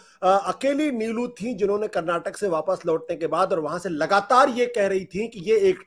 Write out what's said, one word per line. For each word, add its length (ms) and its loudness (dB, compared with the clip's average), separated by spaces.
अ, 40 4
अकेली 640 2
नीलू 360 -4
थी 260 -8
जिन्होंने 340 0
कर्नाटक 500 -4
से 120 -2
वापस 360 -2
लौटने 300 -2
के 120 -6
बाद 240 0
और 80 0
वहां 200 -6
से 100 -8
लगातार 600 4
ये 160 0
कह 220 0
रही 180 -2
थी 220 -6
कि 120 -14
ये 180 2
एक 300 2